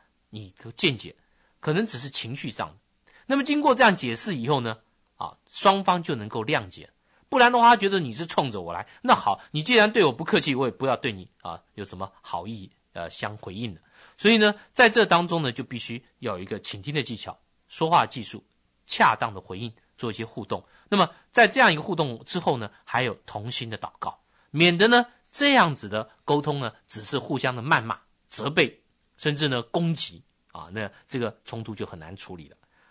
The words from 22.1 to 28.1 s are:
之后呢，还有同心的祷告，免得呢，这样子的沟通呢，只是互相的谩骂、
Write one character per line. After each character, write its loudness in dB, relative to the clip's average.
之 -6
后 0
呢， -8
还 -2
有 -2
同 -10
心 -8
的 -10
祷 -10
告， -8
免 4
得 6
呢， 6
这 2
样 4
子 -12
的 -6
沟 2
通 -4
呢， -6
只 -12
是 -4
互 -4
相 -2
的 -10
谩 0
骂、 -6